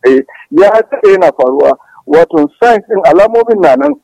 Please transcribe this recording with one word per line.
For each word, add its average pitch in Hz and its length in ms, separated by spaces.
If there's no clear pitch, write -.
tsaye 131 180
ya 190 220
daɗe 220 420
yana 180 200
faruwa 139 400
wato 160 420
signs 233 240
ɗin 202 200
alamomin 220 560
na 143 160
nan - 280